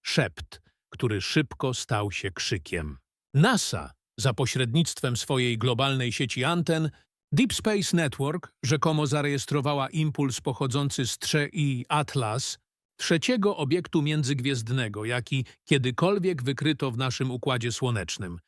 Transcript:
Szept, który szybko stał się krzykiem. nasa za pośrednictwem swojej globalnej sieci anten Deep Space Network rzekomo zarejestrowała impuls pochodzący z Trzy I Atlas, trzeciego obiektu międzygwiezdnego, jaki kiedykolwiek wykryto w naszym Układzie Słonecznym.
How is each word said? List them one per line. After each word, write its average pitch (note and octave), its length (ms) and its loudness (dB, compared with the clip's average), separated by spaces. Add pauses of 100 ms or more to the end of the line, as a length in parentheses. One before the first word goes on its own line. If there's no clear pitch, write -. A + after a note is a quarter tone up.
Szept, - 560 -2 (320)
który G#2+ 280 -2
szybko C3+ 520 0
stał G#2 380 -2
się F#2+ 200 -6
krzykiem. D#2 680 -4 (360)
nasa C#3 580 2 (280)
za A#2+ 140 2
pośrednictwem B2+ 840 0
swojej B2 400 0
globalnej B2+ 540 0
sieci B2+ 320 -2
anten D#3+ 480 0 (420)
Deep A3 200 4
Space G3+ 440 0
Network D3+ 560 -2 (120)
rzekomo D3+ 420 2
zarejestrowała C#3+ 840 0
impuls D3 520 0
pochodzący C3+ 680 0
z - 100 -4
Trzy D3 360 0
I C#3 360 0
Atlas, C3 680 -2 (420)
trzeciego G3+ 580 2
obiektu D#3+ 440 2
międzygwiezdnego, B2+ 1040 0
jaki B2 400 -2 (240)
kiedykolwiek D#3+ 760 2
wykryto C#3 480 0
w A2+ 60 -4
naszym B2+ 340 -2
Układzie B2 400 -2
Słonecznym. G2 760 -2